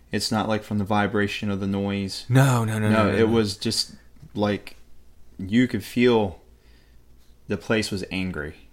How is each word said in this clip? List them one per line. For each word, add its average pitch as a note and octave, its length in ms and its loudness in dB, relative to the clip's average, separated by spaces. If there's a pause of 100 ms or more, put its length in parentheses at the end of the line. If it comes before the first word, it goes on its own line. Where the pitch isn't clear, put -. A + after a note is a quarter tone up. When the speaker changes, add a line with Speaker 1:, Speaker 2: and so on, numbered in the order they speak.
(120)
Speaker 1:
it's G#2+ 200 -4
not A2 180 0
like G#2+ 140 0
from G#2+ 160 -4
the G2+ 40 0
vibration G2+ 680 0
of G2 80 -4
the G2 80 -4
noise. G2 600 -4
Speaker 2:
No, B2 380 4
no, G#2+ 140 -4
no, G#2+ 100 2
Speaker 1:
No, A2 140 6
Speaker 2:
no, G2 80 4
no, - 40 0
Speaker 1:
it G2+ 40 2
Speaker 2:
no. A2+ 140 4
Speaker 1:
was G#2+ 240 2
just - 360 -4 (400)
like, G#2 420 -2 (640)
you A2 300 2
could G#2 160 -4
feel A2+ 580 2 (1040)
the G#2 100 -2
place A2 340 -2
was F#2+ 200 -4
angry. E2+ 440 -6 (180)